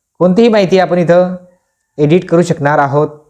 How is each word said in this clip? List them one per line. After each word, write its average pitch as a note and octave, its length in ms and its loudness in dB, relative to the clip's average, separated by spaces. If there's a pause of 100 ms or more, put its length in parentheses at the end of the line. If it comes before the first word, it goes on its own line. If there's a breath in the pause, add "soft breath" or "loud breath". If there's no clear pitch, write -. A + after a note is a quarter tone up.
(180)
कोणतीही F#3 300 2
माहिती F#3+ 300 0
आपण F3 200 0
इथं F3+ 380 0 (640)
एडिट D3+ 320 0
करू E3+ 120 2
शकणार D3 360 -2
आहोत C#3+ 300 -2 (220)